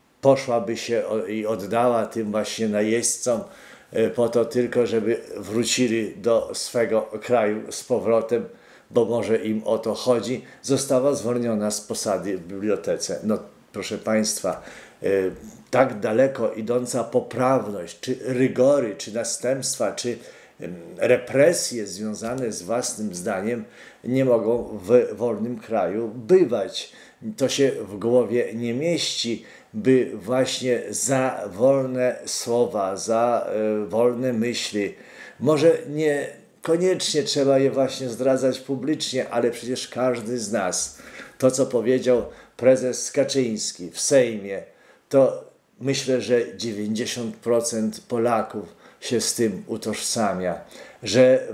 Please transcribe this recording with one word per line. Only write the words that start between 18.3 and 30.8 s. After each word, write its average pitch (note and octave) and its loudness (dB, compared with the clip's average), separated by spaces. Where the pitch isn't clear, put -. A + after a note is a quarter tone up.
czy G#2 -10
następstwa, A#2+ -2
czy, A#2+ -4
em, E3+ -10
represje B2 2
związane G#2+ -6
z F2+ -10
własnym B2 -4
zdaniem G#2 -4
nie C3 0
mogą A2+ 0
w G#2+ 4
wolnym A2+ -4
kraju G#2 -2
bywać. A#2 2
To B2+ 2
się C3+ 2
w G2+ -8
głowie A#2 2
nie A#2 -4
mieści, C#3 -2
by A#2+ 4
właśnie A#2+ 0